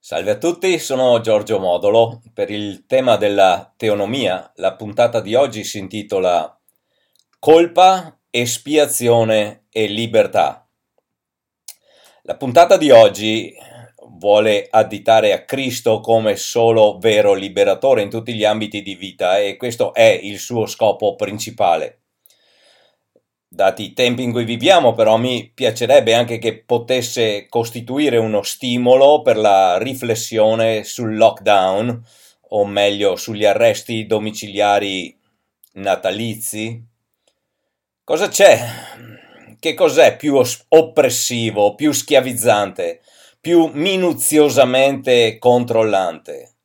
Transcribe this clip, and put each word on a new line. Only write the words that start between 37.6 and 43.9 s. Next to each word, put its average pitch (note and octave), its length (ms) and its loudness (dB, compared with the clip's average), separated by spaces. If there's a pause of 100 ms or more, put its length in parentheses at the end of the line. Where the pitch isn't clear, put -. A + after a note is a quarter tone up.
Cosa E3+ 240 -4
c'è? F3+ 340 4 (960)
Che D#3+ 140 -4
cos'è D3 440 4
più C#3 200 -2
os-, A#2+ 320 -2
oppressivo, A#2 1080 2
più D3 180 -2
schiavizzante, G#2+ 1080 -2 (400)
più E3 320 2
minuziosamente C#3 1700 2